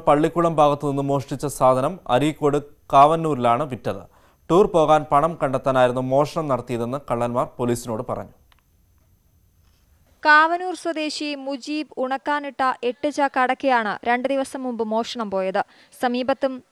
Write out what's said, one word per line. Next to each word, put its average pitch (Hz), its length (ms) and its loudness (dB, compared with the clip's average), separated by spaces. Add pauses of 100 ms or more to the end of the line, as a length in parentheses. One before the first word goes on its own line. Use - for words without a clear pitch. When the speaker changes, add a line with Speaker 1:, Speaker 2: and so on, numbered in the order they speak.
Speaker 1:
പള്ളിക്കുളം 160 480 2
ഭാഗത്തു 147 340 2
നിന്ന് 139 220 -2
മോഷ്ടിച്ച 139 340 -4
സാധനം 131 540 2 (160)
അരീക്കോട് 147 420 0 (360)
കാവന്നൂരിലാണ് 143 800 4
വിറ്റത്. 98 320 -8 (460)
ടൂർ 185 160 6 (100)
പോകാൻ 151 360 4
പണം 156 320 2
കണ്ടെത്താനായിരുന്നു 131 580 2
മോഷണം 139 460 0
നടത്തിയതെന്ന് 123 520 -4 (120)
കള്ളന്മാർ 120 360 -2 (100)
പോലീസിനോട് 120 520 -4
പറഞ്ഞു. 107 260 -10 (1900)
Speaker 2:
കാവനൂർ 330 500 4
സ്വദേശി 302 600 -6 (100)
മുജീബ് 285 520 -8
ഉണക്കാനിട്ട 269 680 -4 (260)
എട്ട് 294 200 -4
ചാക്ക് 277 300 -2
അടക്കയാണ് 247 540 0 (160)
രണ്ട് 247 240 -2
ദിവസം 269 300 -4
മുമ്പ് 233 200 -6 (100)
മോഷണം 226 380 -4
പോയത്. 190 320 -2 (380)
സമീപത്തും 254 720 -2